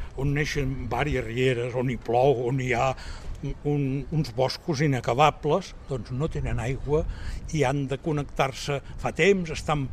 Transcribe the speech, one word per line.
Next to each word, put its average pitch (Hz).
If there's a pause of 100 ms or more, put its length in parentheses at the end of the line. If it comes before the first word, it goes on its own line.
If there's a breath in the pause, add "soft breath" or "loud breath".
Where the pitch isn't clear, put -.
(180 loud breath)
on 143
neixen 135
vàries 127
rieres, 120
on 127
hi 120
plou, 123
on 131
hi 127
ha 127 (720 loud breath)
un, 143
uns 151
boscos 131
inacabables, 147 (140)
doncs 127
no 131
tenen 123
aigua 135 (480 loud breath)
i 151
han 139
de 131
connectar-se, 143 (160 loud breath)
fa 117
temps 175
estan 143